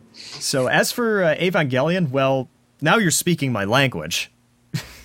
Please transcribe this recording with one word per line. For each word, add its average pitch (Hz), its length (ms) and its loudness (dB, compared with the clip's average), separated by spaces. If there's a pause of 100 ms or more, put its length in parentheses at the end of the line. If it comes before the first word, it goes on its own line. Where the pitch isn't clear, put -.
(140)
So - 540 -4
as 190 240 2
for, 220 320 0
uh, 156 120 2
Evangelion, 165 760 0
well, 135 380 0 (320)
now 170 160 4
you're 185 140 2
speaking 147 400 0
my 101 140 0
language. 98 680 0 (720)